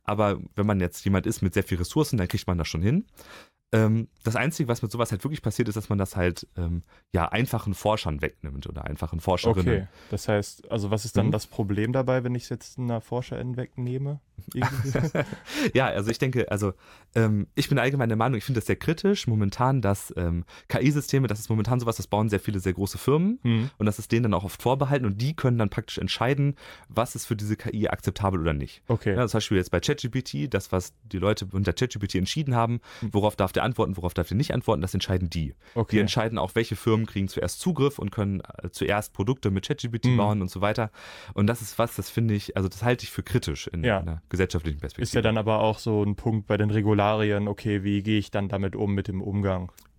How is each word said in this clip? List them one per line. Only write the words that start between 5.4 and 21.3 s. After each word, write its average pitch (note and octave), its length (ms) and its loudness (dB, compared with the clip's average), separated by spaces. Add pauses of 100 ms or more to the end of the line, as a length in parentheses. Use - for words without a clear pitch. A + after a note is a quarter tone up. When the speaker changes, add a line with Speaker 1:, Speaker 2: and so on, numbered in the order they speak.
Speaker 1:
passiert, A#2 240 0
ist, G#2 80 -4
dass A2 140 -6
man G2+ 100 2
das F#2+ 160 -2
halt, F2 320 0 (100)
ähm, E2+ 240 -2 (320)
ja, E2 160 2
einfachen A2 460 0
Forschern G#2 440 0
wegnimmt C#2 460 -6
oder D2 200 -10
einfachen D#2+ 340 -6
Forscherinnen. F#2+ 600 2
Speaker 2:
Okay, F#2+ 60 -8 (220)
das - 180 -4
heißt, - 440 -2
also G#2 180 -2
was G#2 160 0
ist - 120 -2
dann G2+ 100 4
Speaker 1:
Mhm. C#3+ 40 4
Speaker 2:
das G#2+ 140 -2
Problem G#2+ 480 -2
dabei, B2+ 300 2
wenn B2 100 -2
ich's A#2+ 160 -6
jetzt - 300 -10
einer A#2+ 200 -2
Forscherin B2 580 -6
wegnehme? C3 640 -6 (340)
Irgendwie? C3+ 380 -2
Speaker 1:
<laughs> D#3 840 -2
Ja, B2+ 120 6
also G2+ 220 0
ich A2+ 80 -2
denke, B2+ 320 0
also, G2+ 240 0 (400)
ähm, G#2+ 400 4
ich - 160 0
bin C#3 80 4
allgemein B2+ 320 2
der G#2+ 80 2
Meinung, A2+ 220 2
ich - 40 -8
finde B2+ 160 0
das - 60 -4
sehr G2+ 100 2
kritisch F#3+ 520 0
momentan, A#2+ 540 2
dass, G2+ 360 0
ähm, E2+ 280 0 (240)
K-I-Systeme, C#3 580 2
das G#2 120 -2